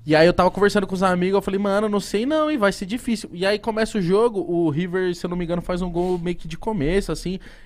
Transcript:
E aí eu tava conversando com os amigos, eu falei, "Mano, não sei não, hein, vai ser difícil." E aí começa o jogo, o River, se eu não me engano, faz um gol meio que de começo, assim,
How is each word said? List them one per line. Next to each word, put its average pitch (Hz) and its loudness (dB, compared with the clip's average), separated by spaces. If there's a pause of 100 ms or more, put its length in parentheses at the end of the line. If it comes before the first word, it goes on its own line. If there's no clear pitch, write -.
E 151 4
aí 160 8
eu 175 6
tava 185 4
conversando 196 2
com 190 -6
os 185 -2
amigos, 185 2
eu 196 2
falei, 196 -2
"Mano, 202 0
não 208 0
sei 208 -2
não, 302 0
hein, 302 -2
vai 202 4
ser 196 -6
difícil." 226 -4
E 175 -4
aí 208 2
começa 220 -2
o 190 0
jogo, 202 2
o 170 0
River, 180 -2
se - -14
eu 175 -4
não 175 -6
me 180 -4
engano, 170 -4
faz 180 -4
um 180 -4
gol 180 0
meio 170 -4
que - -10
de 160 -10
começo, 190 0
assim, 175 -6 (260)